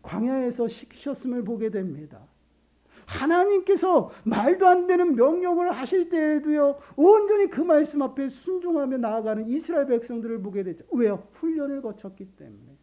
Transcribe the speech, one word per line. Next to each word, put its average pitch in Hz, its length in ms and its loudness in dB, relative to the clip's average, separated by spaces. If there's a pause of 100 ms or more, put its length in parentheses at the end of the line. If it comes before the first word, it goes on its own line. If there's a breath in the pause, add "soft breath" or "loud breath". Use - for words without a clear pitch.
광야에서 240 640 -4
시키셨음을 247 760 -8
보게 220 260 -6
됩니다. 151 500 -10 (840 soft breath)
하나님께서 359 1040 2 (140 loud breath)
말도 262 420 2
안 359 200 6
되는 349 300 2
명령을 349 560 2
하실 330 360 -2
때에도요, 302 720 0 (180 loud breath)
온전히 403 520 6
그 - 120 -6
말씀 294 420 2
앞에 269 260 -6
순종하며 320 680 -4
나아가는 220 500 -4
이스라엘 294 380 -2
백성들을 233 560 -4
보게 196 200 -8
되죠. 175 300 -10
왜요? 214 420 0
훈련을 285 480 -6
거쳤기 202 440 -14 (100)
때문에. 120 460 -20